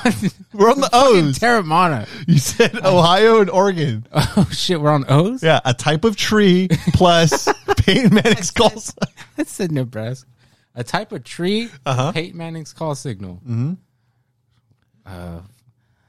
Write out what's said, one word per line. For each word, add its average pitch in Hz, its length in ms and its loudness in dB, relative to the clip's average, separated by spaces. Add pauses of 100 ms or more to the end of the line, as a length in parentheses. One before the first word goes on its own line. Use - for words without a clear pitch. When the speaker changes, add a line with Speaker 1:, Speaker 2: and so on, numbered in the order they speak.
(300)
Speaker 1:
<laughs> - 240 -20
Speaker 2:
We're 214 180 4
on 277 80 0
the 262 80 0
Speaker 1:
Fucking 240 380 4
Speaker 2:
O's. 135 120 -2
Speaker 1:
Terramana. 170 680 0 (220)
Speaker 2:
You 160 100 6
said - 460 0
Ohio 190 560 4
and 190 80 2
Oregon. 165 600 0
Speaker 1:
<laughs> - 40 -20
Oh, 156 400 0
shit, - 260 -4
we're 147 100 0
on 147 200 0
O's? 185 340 0
Speaker 2:
Yeah, 156 220 4
a 127 80 0
type 156 320 -2
of 226 100 0
tree 190 540 2 (120)
Speaker 1:
<laughs> - 120 -2
Speaker 2:
plus 170 560 2 (300)
Peyton 202 340 2
Manning's 202 380 0
call 220 180 2
sign. 214 400 -10 (280)
Speaker 1:
I 294 60 -4
said 185 300 -8
Nebraska. 123 560 -8 (460)
A 123 100 -8
type 202 260 -8
of 160 140 -12
tree, 208 420 -4 (180)
Speaker 2:
Uh-huh. 131 280 -2
Speaker 1:
Peyton 175 240 -8
Manning's 165 340 -12
call 156 240 -8
signal. 95 500 -12
Speaker 2:
Mm-hmm. 123 280 -4 (1300)
Speaker 1:
Uh, 87 360 -16 (680)